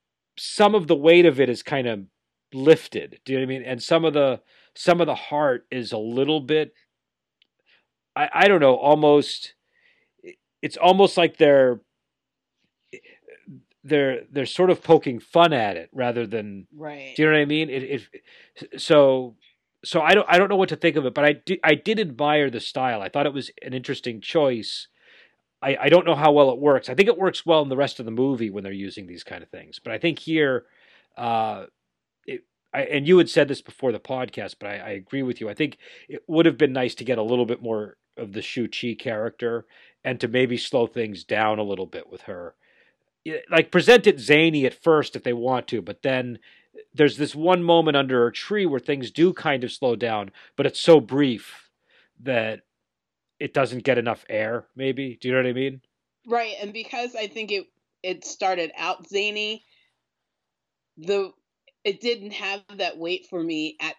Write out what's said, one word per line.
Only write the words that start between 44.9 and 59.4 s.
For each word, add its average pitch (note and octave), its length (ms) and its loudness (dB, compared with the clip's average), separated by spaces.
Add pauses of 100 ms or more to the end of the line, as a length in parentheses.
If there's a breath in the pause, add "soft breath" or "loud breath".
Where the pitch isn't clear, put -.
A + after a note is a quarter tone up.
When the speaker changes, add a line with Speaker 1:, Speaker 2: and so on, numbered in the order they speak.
Speaker 1:
if A2 80 -14
they B2 100 -2
want A#2+ 340 -4
to, A2+ 160 -6
but G2+ 180 -14
then B2+ 380 -4 (560 soft breath)
there's C#3+ 220 4
this C#3+ 180 -4
one F3 260 0
moment E3 340 2
under C3 300 0
a A#2+ 80 0
tree G3+ 320 -4
where C#3 140 -2
things C3 320 -6
do F3 200 2
kind C#3+ 320 -4
of A#2+ 80 -6
slow B2 240 -2
down, G#2+ 360 -6 (240 soft breath)
but C#3 100 0
it's - 140 -4
so D#3+ 200 8
brief B2+ 720 -4 (500)
that A2+ 420 -4 (800)
it D3 140 -10
doesn't B2 300 -2
get B2 160 0
enough A#2 280 -4
air, A2 380 -6 (100)
maybe. C3 460 -8
Do B2+ 60 -8
you B2+ 80 0
know C3 60 2
what B2+ 80 0
I A#2+ 40 -4
mean? C3+ 280 -6 (440)
Speaker 2:
Right, A3+ 360 -4
and G#3 120 -12
because A#3+ 420 -10
I G#3+ 120 -8
think G#3 240 -12
it, G3 160 -6 (340)
it F#3 240 -10
started F3+ 500 -6
out E3+ 320 -10
zany, G#3 580 -6 (1300)